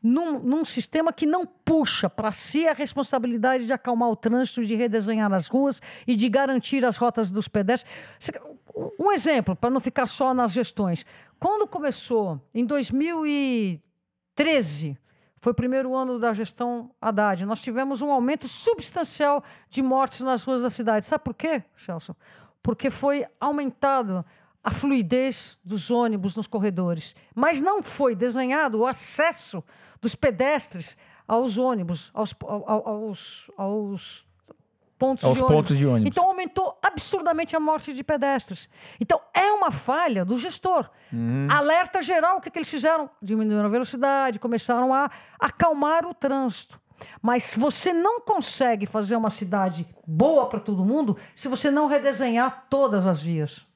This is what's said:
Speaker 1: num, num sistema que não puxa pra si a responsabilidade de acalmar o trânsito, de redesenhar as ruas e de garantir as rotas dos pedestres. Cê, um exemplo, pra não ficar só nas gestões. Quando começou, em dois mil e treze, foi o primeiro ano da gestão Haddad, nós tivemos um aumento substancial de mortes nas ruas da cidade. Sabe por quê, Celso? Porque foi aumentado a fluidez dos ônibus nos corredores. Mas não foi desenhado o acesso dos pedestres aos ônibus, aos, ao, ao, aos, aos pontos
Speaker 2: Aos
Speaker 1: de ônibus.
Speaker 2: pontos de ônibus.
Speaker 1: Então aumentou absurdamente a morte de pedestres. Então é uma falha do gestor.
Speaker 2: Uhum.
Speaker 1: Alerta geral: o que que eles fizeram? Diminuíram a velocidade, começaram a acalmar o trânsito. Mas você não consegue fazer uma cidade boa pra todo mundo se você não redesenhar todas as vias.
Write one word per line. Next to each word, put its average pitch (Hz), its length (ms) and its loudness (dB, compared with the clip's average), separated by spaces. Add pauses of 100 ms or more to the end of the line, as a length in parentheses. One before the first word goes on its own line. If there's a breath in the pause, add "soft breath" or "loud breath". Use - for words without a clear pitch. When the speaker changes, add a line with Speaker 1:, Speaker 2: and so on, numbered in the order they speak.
Speaker 1:
num, 285 380 2
num 294 240 0
sistema 320 480 -2
que - 140 -4
não 349 200 0
puxa - 640 0
pra - 220 -4
si - 360 0
a 311 40 2
responsabilidade 254 920 0
de 226 80 -2
acalmar 240 380 0
o 214 60 -2
trânsito, 240 500 0
de 214 80 -2
redesenhar 214 580 0
as 185 140 0
ruas 269 340 0 (260 loud breath)
e 247 100 2
de 226 120 2
garantir 262 560 2
as 233 120 2
rotas 233 340 0
dos 196 180 -2
pedestres. 214 440 0 (260 loud breath)
Cê, - 140 -8 (680)
um 381 140 2
exemplo, 262 440 2
pra 240 140 0
não 262 100 2
ficar 254 280 -2
só 262 260 0
nas 240 180 2
gestões. 196 540 -2 (320 loud breath)
Quando 415 280 0
começou, 226 760 -2 (120)
em 233 120 0
dois 277 280 -2
mil 320 340 -2
e 247 540 0 (560)
treze, 160 600 0 (440)
foi 240 100 0
o 233 40 0
primeiro 262 420 0
ano 254 200 -2
da 233 160 0
gestão 240 680 -6
Haddad, 202 440 0
nós 208 160 -4
tivemos 262 400 -4
um 285 120 0
aumento 269 340 0
substancial 302 960 0 (260 loud breath)
de 262 140 -2
mortes 262 380 0
nas 254 240 -2
ruas 254 180 0
da 247 80 0
cidade. 214 360 -2
Sabe - 180 -2
por 254 100 -6
quê, 302 300 -2 (120)
Celso? - 380 -12 (480 soft breath)
Porque - 260 -2
foi 285 380 -2 (140)
aumentado 269 840 -2 (380 soft breath)
a 220 80 -2
fluidez 254 960 0
dos 190 260 -6
ônibus 214 460 0
nos 220 100 -6
corredores. 180 680 -2 (180 soft breath)
Mas 285 260 2
não 381 220 0
foi 254 320 0
desenhado 254 640 0
o 233 80 2
acesso 277 800 -2 (360 soft breath)
dos 226 140 -2
pedestres 254 840 -2 (300 soft breath)
aos 226 320 0
ônibus, 196 560 -2
aos, 214 180 -4 (100)
ao, - 280 -6
ao, 214 180 -2
aos, 214 680 -10
aos 202 680 -6 (720)
pontos 262 260 0
Speaker 2:
Aos 131 100 6
Speaker 1:
de 262 80 0
ônibus. 254 140 6
Speaker 2:
pontos 151 220 2
de 143 80 4
ônibus. 117 240 4
Speaker 1:
Então 359 140 2
aumentou 370 580 0
absurdamente 339 760 -2
a 320 40 2
morte 302 340 -2
de 247 100 -8
pedestres. 277 640 -2 (320 loud breath)
Então - 200 2 (140)
é 381 180 4
uma 403 180 2
falha 240 540 0
do 208 140 0
gestor. 349 500 -2 (240 soft breath)
Speaker 2:
Uhum. 120 380 0
Speaker 1:
Alerta 339 520 2
geral: 339 340 2
o 359 40 -4
que 349 100 -12
que - 80 -8
eles 320 120 -4
fizeram? 311 380 2 (140)
Diminuíram 214 440 0
a - 20 2
velocidade, 254 720 0
começaram 247 540 0
a 277 160 2 (320 loud breath)
acalmar 311 640 2
o 349 80 -8
trânsito. 269 680 -2 (420 loud breath)
Mas 240 340 2
você 294 360 2
não 392 280 2
consegue 247 640 0
fazer 208 300 -2
uma 226 140 0
cidade 185 560 -2 (200)
boa 247 420 6
pra 226 100 -4
todo 196 260 0
mundo 240 320 2 (180 loud breath)
se - 140 -8
você 269 220 0
não 294 160 4
redesenhar 254 840 0
todas 220 380 4
as 165 160 2
vias. 160 540 -2